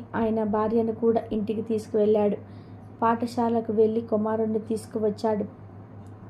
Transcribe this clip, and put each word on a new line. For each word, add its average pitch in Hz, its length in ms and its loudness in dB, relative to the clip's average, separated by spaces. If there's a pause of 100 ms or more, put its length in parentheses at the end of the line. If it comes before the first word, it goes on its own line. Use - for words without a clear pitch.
(160)
ఆయన 220 280 2
భార్యను 220 480 2
కూడా 226 300 2 (100)
ఇంటికి 214 300 -2
తీసుకువెళ్ళాడు. 214 760 2 (640)
పాఠశాలకు 233 720 0
వెళ్ళి 220 280 4
కుమారుణ్ణి 220 580 0
తీసుకువచ్చాడు. 214 840 -2 (840)